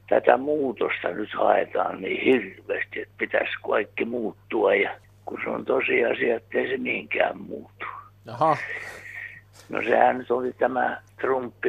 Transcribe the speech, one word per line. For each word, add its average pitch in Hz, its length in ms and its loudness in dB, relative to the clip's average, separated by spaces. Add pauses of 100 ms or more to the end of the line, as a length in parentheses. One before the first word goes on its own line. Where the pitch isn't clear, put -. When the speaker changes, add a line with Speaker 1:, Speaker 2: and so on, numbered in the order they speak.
Speaker 1:
tätä 120 280 6
muutosta 139 720 0
nyt 104 200 -4 (100)
haetaan 92 640 2
niin - 240 -4
hirveästi, 104 760 0
että - 180 -14
pitäisi 107 340 -2 (140)
kaikki 117 380 -2
muuttua, 110 720 0
ja 98 160 2 (340)
kun - 200 -10
se 113 60 -4
on 117 140 -6
tosiasia, 120 720 0
että - 220 -4
ei 123 100 -2
se 131 80 -4
mihinkään - 640 -2
muutu. - 440 -12 (440)
Speaker 2:
Aha. 156 280 4 (1120)
Speaker 1:
No, 104 140 -4
sehän 123 360 4
nyt 123 120 -4
oli 123 220 0
tämä 123 480 0 (200)
Trump 127 340 0 (140)